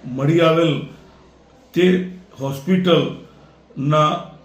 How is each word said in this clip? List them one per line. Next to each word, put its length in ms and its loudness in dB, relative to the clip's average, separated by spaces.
મળી 340 0
આવેલ 400 2
તે 360 2
હોસ્પિટલના 1900 -2